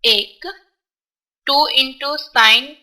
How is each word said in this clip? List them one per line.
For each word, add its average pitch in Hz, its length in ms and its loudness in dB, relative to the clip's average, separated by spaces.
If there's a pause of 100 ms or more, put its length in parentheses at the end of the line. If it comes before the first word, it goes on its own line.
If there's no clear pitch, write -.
એક, 220 380 0 (1040)
ટુ 277 100 0 (160)
into 262 360 -2 (120)
sine 233 460 2 (160)